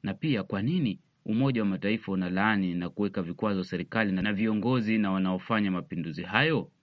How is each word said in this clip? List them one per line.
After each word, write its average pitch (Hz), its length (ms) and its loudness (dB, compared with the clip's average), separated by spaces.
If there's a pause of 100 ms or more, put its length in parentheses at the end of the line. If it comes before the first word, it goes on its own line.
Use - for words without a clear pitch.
Na 98 100 -4
pia 123 300 0
kwa 98 180 -2
nini 131 380 0 (260)
Umoja 120 360 2
wa 101 60 2
Mataifa 98 440 -2
unalaani 95 640 2
na 87 140 -2
kuweka 101 320 -2
vikwazo 92 420 -2
serikali 95 480 -2
na 95 220 0
viongozi 110 640 2
na 101 140 2
wanaofanya 95 600 0
mapinduzi 82 520 -4
hayo? 117 460 0 (140)